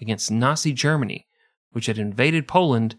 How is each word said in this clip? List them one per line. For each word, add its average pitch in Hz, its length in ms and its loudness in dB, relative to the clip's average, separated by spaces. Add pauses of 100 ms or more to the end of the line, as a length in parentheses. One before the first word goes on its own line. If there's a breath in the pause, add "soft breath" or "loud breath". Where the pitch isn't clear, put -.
against 107 300 -4
Nazi 135 420 0
Germany, 143 540 -2 (460)
which 117 140 -6
had 107 120 -2
invaded 123 480 0
Poland 127 520 2